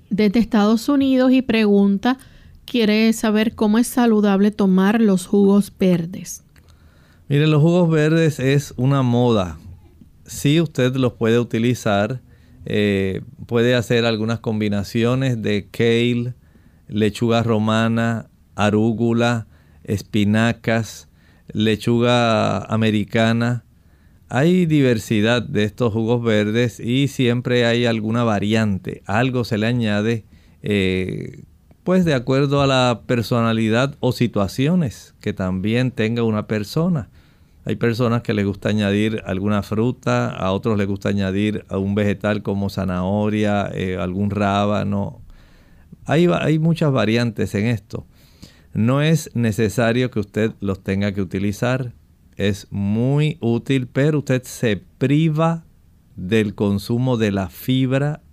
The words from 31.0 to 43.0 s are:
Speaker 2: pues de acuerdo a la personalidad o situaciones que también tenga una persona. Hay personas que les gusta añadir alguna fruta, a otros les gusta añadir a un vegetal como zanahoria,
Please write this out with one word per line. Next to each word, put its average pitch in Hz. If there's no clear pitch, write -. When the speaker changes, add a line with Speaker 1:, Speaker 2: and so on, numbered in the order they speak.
Speaker 2:
pues 185
de 160
acuerdo 135
a 139
la 127
personalidad 113
o 127
situaciones 127
que 107
también 101
tenga 117
una 107
persona. 147
Hay 104
personas 117
que 117
les 101
gusta 101
añadir 107
alguna 98
fruta, 120
a 90
otros 101
les 101
gusta 98
añadir 101
a 95
un 98
vegetal 104
como 98
zanahoria, 101